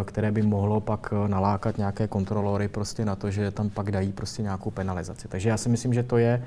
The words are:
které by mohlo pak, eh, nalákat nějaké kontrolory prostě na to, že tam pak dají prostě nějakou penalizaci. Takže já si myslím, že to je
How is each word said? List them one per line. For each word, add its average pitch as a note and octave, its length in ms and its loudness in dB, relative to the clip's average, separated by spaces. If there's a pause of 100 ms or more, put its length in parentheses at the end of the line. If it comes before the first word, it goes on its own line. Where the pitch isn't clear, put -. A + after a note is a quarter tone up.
které G#2+ 280 0
by G#2+ 100 2
mohlo G#2 380 4
pak, - 320 -4
eh, G#2 160 0
nalákat G2+ 500 2
nějaké G2+ 300 0
kontrolory G2+ 600 0
prostě G#2 360 -4
na G2+ 120 0
to, G2+ 140 -4
že G2+ 200 0
tam G#2 200 -2
pak G2+ 200 -2
dají G2 220 0
prostě G#2+ 300 -6
nějakou G2+ 280 -4
penalizaci. F#2 580 -6
Takže F#2+ 200 0
já A2 80 4
si A2+ 120 -2
myslím, A#2+ 260 2
že A#2+ 80 2
to B2 140 2
je A#2+ 300 4